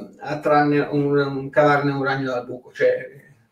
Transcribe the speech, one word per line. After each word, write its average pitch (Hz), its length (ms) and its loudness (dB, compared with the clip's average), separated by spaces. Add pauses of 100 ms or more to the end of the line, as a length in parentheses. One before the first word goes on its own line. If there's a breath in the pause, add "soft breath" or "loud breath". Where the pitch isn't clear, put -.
(200)
a 147 220 -6
trarne 147 400 2
un, 143 340 0
un, 139 340 -2
cavarne 143 440 2
un 135 100 -4
ragno 135 280 -4
dal 123 140 -6
buco. 123 280 -14
Cioè, 127 360 0
in - 220 -20 (200)